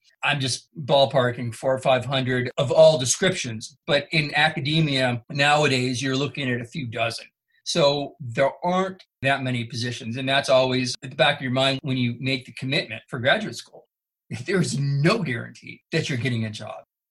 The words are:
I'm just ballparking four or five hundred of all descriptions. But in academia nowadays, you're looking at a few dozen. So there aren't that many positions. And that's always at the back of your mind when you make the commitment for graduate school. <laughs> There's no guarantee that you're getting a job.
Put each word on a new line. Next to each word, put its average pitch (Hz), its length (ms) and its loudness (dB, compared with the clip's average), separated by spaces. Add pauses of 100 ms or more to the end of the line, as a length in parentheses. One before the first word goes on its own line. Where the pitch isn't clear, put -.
(240)
I'm 143 160 0
just 131 280 -4 (180)
ballparking 127 680 2
four 131 180 0
or 127 60 -2
five 127 260 2
hundred 127 520 -2
of 139 140 0
all 160 280 8
descriptions. 127 760 -2 (120)
But 143 240 0
in 147 240 0
academia 147 960 2
nowadays, 139 720 2
you're 135 140 -2
looking 139 340 -4
at 123 120 -2
a 120 40 -10
few 131 200 -10
dozen. 113 400 -6 (380)
So 143 560 0
there 131 320 0 (120)
aren't 185 400 -2 (200)
that 135 180 0
many 123 220 -2
positions. 117 540 -8
And 131 120 -4
that's 139 200 0
always 127 440 2 (100)
at 131 60 -12
the - 60 -16
back 151 220 2
of - 40 -12
your 123 100 -4
mind 135 300 0
when 131 160 -2
you 120 220 0
make 135 260 -4
the - 80 -20
commitment 131 540 -6
for 143 100 -10
graduate 156 380 0
school. - 320 -18 (420)
<laughs> - 160 -10
There's 143 320 0
no 143 460 2
guarantee 120 580 -10 (100)
that 160 160 -2
you're 131 120 -4
getting 117 260 -2
a 107 60 -6
job. 107 320 -14 (280)